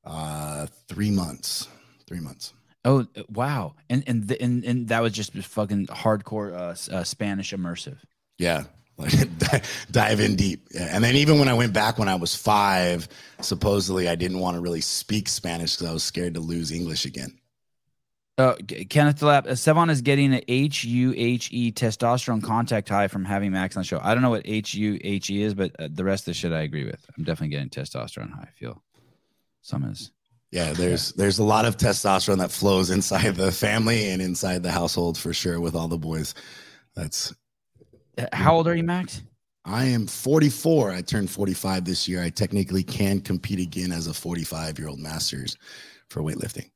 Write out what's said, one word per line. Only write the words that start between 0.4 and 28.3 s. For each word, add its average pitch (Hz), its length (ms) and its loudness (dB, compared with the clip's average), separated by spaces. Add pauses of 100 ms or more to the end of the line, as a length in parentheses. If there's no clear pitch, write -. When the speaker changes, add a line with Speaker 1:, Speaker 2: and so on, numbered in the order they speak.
Speaker 1:
three 104 220 0
months. 85 580 -2 (380)
Three 85 140 -8
months. - 340 -12 (320)
Speaker 2:
Oh, 131 200 6 (100)
uh, 110 120 -12
wow. 117 460 -4 (160)
And, 131 160 2
and, 113 220 0
th-, 123 120 -2
and, 123 240 0
and 120 240 -2
that 117 140 2
was 113 100 2
just 104 220 -6
fucking 101 540 -2
hardcore, 104 680 -2
uh, 87 160 -6
s-, - 180 -10
uh, 90 160 -2
Spanish 98 480 -4
immersive. 87 460 -6 (400)
Speaker 1:
Yeah. 82 260 2 (340)
Like, 73 140 0
<laughs> - 260 4
di-, - 240 2 (280)
dive 107 300 4
in 101 160 4
deep. 92 360 0
Yeah, 87 220 -6
and 104 100 4
then 120 120 4
even 147 220 8
when 135 100 6
I 127 60 4
went 120 180 4
back 107 260 2
when 104 100 2
I 92 80 2
was 85 180 -2
five, 92 760 2 (320)
supposedly 92 680 0
I 85 80 2
didn't 90 240 -2
wanna 87 200 0
really 85 200 -4
speak - 480 -4
Spanish 85 480 -4
'cause 87 120 -4
I 80 40 -4
was 80 100 -4
scared 87 320 -4
to 82 60 -6
lose 82 320 -4
English 82 340 -4
again. 65 320 -12 (1000)
Speaker 2:
Uh, 131 180 6 (140)
K-, - 160 -8
Kenneth 147 360 4
Delap, 147 260 6
uh, - 60 -2
Sevon 160 380 4
is 143 100 2
getting 139 320 4
a 127 160 2
H 135 360 2
U 123 320 2
H 120 360 0
E 117 200 0
testosterone 117 680 0
contact 113 460 0
high 101 200 2
from 95 160 -4
having 98 280 -2
Max 92 240 -2
on 95 40 -2
the 92 60 -2
show. 85 160 -2
I 107 120 2
don't 123 80 4
know 127 80 4
what 110 140 0
H 107 300 -4
U 104 280 0
H 98 280 -4
E 101 120 0
is, 104 120 0
but, 95 260 -2
uh, 80 120 -8
the 92 120 -4
rest 95 180 0
of - 40 -10
the 85 80 -4
shit 85 180 -2
I 78 100 0
agree 73 220 -4
with. - 200 -10 (120)
I'm 78 80 -6
definitely 78 320 -4
getting 69 140 -6
testosterone - 640 -10